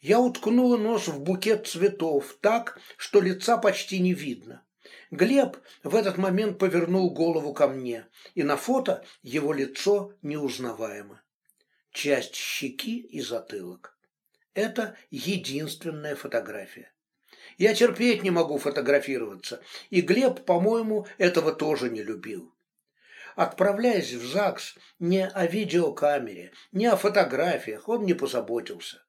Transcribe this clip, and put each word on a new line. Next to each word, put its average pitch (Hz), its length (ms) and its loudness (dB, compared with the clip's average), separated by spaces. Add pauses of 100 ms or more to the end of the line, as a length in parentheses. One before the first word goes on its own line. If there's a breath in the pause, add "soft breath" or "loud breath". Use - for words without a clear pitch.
Я 185 180 4
уткнула 240 600 4
нос 214 300 0
в 147 120 -6
букет 190 460 0
цветов 165 720 0
так, 233 380 0 (180 loud breath)
что - 240 4
лица 190 380 2
почти 196 400 0
не 180 160 4
видно. - 500 -10 (460 loud breath)
Глеб 240 480 2 (240 loud breath)
в 151 120 -6
этот 196 220 2
момент 190 420 0
повернул 175 540 2
голову 156 400 0
ко 143 160 2
мне, 123 380 -6 (280 loud breath)
и 170 80 0
на 143 140 2
фото 254 480 0 (180 loud breath)
его 143 300 -2
лицо 190 680 0
неузнаваемо. 117 1000 -8 (720)
Часть 135 420 -2
щеки - 640 -6
и - 220 -12
затылок. 98 760 -10 (560)
Это 220 420 -2 (140 loud breath)
единственная 151 1040 -6
фотография. 104 760 -8 (680 loud breath)
Я 214 160 4
терпеть 226 480 4
не 190 80 0
могу 165 260 2
фотографироваться, 139 1040 -2 (300 loud breath)
и 185 100 4
Глеб, 226 460 2
по-моему, 214 600 2 (120 loud breath)
этого 175 340 2
тоже 143 380 -2
не 107 120 -8
любил. 101 520 -12 (840 loud breath)
Отправляясь 196 760 0
в 120 140 -8
загс, 180 500 -2 (220 soft breath)
ни 180 200 2
о 185 280 -2
видеокамере, 147 1040 0 (200 loud breath)
ни 208 140 0
о 220 100 6
фотографиях 165 920 0
он 220 160 -2
не 180 100 2
позаботился. 117 960 -6